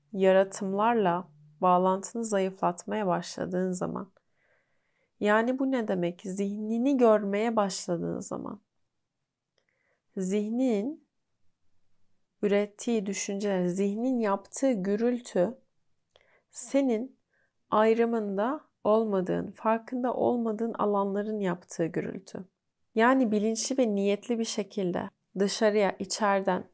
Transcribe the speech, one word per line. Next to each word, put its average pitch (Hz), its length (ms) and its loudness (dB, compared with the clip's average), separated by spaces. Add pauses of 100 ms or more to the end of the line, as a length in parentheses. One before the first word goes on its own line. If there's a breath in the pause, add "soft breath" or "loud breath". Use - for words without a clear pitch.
(140)
yaratımlarla 190 1120 2 (340)
bağlantını 185 640 2
zayıflatmaya 190 840 -2
başladığın 180 640 -2
zaman, 180 400 -6 (1080)
yani 226 400 2
bu 269 120 0
ne 233 160 0
demek? 180 340 -2
Zihnini 214 760 -2
görmeye 214 580 2
başladığın 180 640 -2
zaman, - 420 -10 (1600)
zihnin 214 880 -2 (1300)
ürettiği 208 640 0
düşünceler, 202 600 -2
zihnin 202 540 -2
yaptığı 208 520 -2
gürültü, 214 840 -2 (920 soft breath)
senin 262 680 -2 (500)
ayrımında 220 1000 2 (140)
olmadığın, 196 680 2
farkında 226 640 -2
olmadığın 226 600 0
alanların 202 680 -2
yaptığı 175 460 -4
gürültü. - 600 -8 (500)
Yani 240 360 4
bilinçli 226 460 0
ve 226 180 2
niyetli 202 440 0
bir 226 60 -2
şekilde 196 640 -4 (300)
dışarıya, 202 600 2
içeriden 196 640 0 (100)